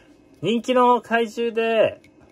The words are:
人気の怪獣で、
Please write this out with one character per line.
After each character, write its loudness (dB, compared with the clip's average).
人 -2
気 -4
の 4
怪 -2
獣 -6
で、 0